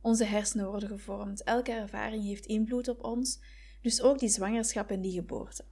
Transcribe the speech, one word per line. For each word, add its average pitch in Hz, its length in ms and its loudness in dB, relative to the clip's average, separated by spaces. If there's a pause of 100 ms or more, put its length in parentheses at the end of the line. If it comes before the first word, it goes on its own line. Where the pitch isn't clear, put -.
Onze 226 220 6
hersenen 208 460 2
worden 202 200 -4
gevormd, 202 540 -6
elke 240 280 2
ervaring 214 520 -4
heeft 202 220 -4
invloed 226 420 0
op 240 160 -4
ons, 240 380 -2 (400)
dus 233 200 2
ook 269 180 8
die 247 100 2
zwangerschap 208 640 0
en 190 100 -2
die 190 100 -2
geboorte. - 600 -6